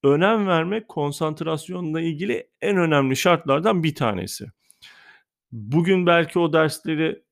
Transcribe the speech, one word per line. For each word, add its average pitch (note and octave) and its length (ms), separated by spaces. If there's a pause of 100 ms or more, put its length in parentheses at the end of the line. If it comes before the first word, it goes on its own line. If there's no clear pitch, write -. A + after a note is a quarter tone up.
Önem F#3+ 440
vermek F#3 400
konsantrasyonla D#3 1120
ilgili E3 480 (120)
en G3 160
önemli C#3+ 380
şartlardan E3 680
bir D#3 120
tanesi. G#2 500 (1040)
Bugün E3 540
belki E3+ 340
o E3 140
dersleri D#3+ 800